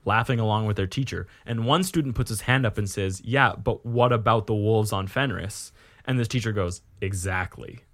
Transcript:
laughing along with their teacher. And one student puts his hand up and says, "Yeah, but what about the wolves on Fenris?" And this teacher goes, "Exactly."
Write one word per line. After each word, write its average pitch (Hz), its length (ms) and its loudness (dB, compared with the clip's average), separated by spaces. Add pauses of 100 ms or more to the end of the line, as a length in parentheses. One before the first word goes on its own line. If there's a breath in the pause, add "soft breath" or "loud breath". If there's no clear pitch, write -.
laughing 113 360 2
along 110 260 2
with 107 100 0
their 98 120 -2
teacher. 92 400 -4 (180 loud breath)
And 113 200 -4
one 156 180 4
student 147 320 -2
puts 127 140 0
his 110 120 -4
hand 131 240 2
up 104 120 0
and 101 120 -2
says, 95 340 -4
"Yeah, 123 320 4
but 107 300 -4
what 120 260 4
about 113 360 2
the 113 60 0
wolves 107 380 2
on 95 160 -2
Fenris?" 104 640 -4 (320 soft breath)
And 127 160 0
this 117 80 0
teacher 110 240 -2
goes, 90 300 -2 (180)
"Exactly." 92 800 -6 (140)